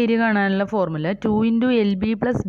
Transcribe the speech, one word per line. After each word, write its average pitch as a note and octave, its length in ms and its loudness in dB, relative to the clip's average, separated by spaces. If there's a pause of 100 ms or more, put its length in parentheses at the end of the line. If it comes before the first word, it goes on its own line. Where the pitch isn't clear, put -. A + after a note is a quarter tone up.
ഏരിയ A3+ 180 2
കാണാനുള്ള G3+ 440 2 (100)
ഫോർമുല D#3+ 320 -2 (180)
two A3 80 2 (160)
into A#3 180 0 (140)
എൽ G#3 100 2 (120)
ബി A3 80 -2 (100)
plus B3 280 0